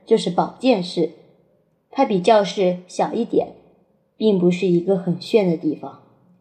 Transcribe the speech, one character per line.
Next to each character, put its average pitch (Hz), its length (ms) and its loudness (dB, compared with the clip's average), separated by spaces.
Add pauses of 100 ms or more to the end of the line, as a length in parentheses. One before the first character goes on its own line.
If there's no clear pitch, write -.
就 226 100 4
是 190 140 -4
保 175 300 -2
健 240 200 2
室， - 340 -4 (760)
它 269 140 0
比 202 160 0
教 208 240 4
室 180 420 -2
小 - 260 -4
一 226 120 -4
点， - 320 -4 (600)
并 214 220 2
不 175 140 2
是 185 160 -2
一 175 120 2
个 175 160 0
很 175 240 -4
炫 202 300 0
的 160 60 0
地 151 180 -4
方。 - 280 -14 (380)